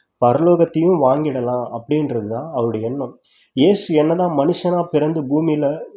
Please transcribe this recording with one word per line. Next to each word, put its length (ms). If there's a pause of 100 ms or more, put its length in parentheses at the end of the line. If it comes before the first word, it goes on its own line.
(260)
பரலோகத்தையும் 760
வாங்கிடலாம் 680
அப்படின்றது 560
தான் 240
அவருடைய 360
எண்ணம். 240 (400)
இயேசு 420
என்னதான் 420
மனுஷனா 540
பிறந்து 320
பூமியில 560 (180)